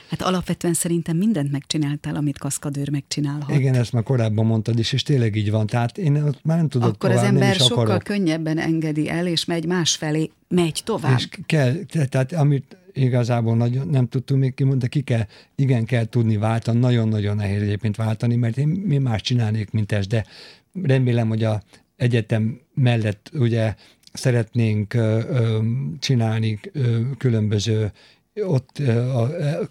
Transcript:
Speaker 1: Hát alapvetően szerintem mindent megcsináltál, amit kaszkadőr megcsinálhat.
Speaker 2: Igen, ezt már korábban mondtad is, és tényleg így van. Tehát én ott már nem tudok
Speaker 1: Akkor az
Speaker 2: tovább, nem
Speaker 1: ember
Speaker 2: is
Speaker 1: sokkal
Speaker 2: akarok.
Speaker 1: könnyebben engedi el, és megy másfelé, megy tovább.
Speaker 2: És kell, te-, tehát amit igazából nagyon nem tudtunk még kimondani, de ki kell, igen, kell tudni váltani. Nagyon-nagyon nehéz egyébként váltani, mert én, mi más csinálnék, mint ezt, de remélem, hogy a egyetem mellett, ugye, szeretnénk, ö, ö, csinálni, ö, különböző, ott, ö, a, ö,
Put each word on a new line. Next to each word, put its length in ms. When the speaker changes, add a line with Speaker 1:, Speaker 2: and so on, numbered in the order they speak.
Speaker 1:
Hát 140
alapvetően 520
szerintem 420
mindent 360
megcsináltál, 640
amit 220
kaszkadőr 520
megcsinálhat. 680
Speaker 2:
Igen, 180
ezt 180
már 100
korábban 440
mondtad 320
is, 140
és 100
tényleg 340
így 140
van. 160
Tehát 320
én 180
ott 280
már 120
nem 120
tudok 200
Speaker 1:
Akkor 220
az 60
Speaker 2:
tovább, 160
nem 100
Speaker 1:
ember 140
Speaker 2:
is 60
Speaker 1:
sokkal 220
Speaker 2:
akarok. 180
Speaker 1:
könnyebben 560
engedi 500
el, 180
és 180
megy 220
másfelé, 640
megy 360
tovább. 340
Speaker 2:
És 100
kell, 280
te-, 320
tehát 260
amit 440
igazából 640
nagyon 320
nem 200
tudtunk 320
még 140
kimondani, 260
de 80
ki 120
kell, 260
igen, 300
kell 200
tudni 320
váltani. 420
Nagyon-nagyon 580
nehéz 260
egyébként 340
váltani, 400
mert 200
én, 120
mi 300
más 220
csinálnék, 500
mint 220
ezt, 160
de 180
remélem, 460
hogy 160
a 180
egyetem 640
mellett, 580
ugye, 420
szeretnénk, 840
ö, 340
ö, 340
csinálni, 640
ö, 280
különböző, 760
ott, 440
ö, 320
a, 200
ö, 400